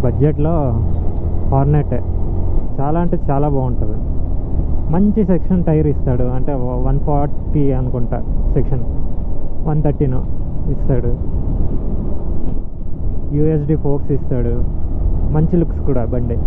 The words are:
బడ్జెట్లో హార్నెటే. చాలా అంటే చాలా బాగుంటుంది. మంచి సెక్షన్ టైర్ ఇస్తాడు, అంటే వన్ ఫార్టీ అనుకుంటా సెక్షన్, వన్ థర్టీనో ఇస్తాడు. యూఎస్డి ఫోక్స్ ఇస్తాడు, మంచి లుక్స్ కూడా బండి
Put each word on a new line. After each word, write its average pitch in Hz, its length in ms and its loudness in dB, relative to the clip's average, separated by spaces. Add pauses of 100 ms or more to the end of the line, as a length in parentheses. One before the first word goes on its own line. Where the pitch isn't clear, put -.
బడ్జెట్లో 143 680 0 (760)
హార్నెటే. 135 520 0 (760)
చాలా 151 200 0
అంటే 170 180 0 (120)
చాలా 143 180 2
బాగుంటుంది. 120 480 0 (960)
మంచి 202 320 2
సెక్షన్ 175 400 2
టైర్ 156 220 2
ఇస్తాడు, 135 360 0
అంటే 123 340 0
వన్ 127 440 0
ఫార్టీ 147 720 0
అనుకుంటా 123 500 -2 (300)
సెక్షన్, 135 280 0 (880)
వన్ 151 140 0
థర్టీనో 139 400 0 (480)
ఇస్తాడు. 123 460 0 (2250)
యూఎస్డి 151 420 2
ఫోక్స్ 147 360 0
ఇస్తాడు, 120 500 0 (720)
మంచి 160 240 2
లుక్స్ 170 240 0
కూడా 120 240 0
బండి 120 320 -2 (100)